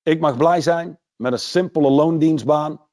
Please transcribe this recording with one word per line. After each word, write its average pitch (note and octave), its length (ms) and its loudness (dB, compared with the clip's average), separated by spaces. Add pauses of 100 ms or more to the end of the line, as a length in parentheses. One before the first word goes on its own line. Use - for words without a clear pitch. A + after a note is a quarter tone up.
Ik D#3+ 180 0
mag C#3+ 180 0
blij E3 240 2
zijn E3+ 380 -4 (160)
met B2 160 -4
een A#2+ 80 -2
simpele D#3+ 500 0
loondienstbaan. D3+ 1040 0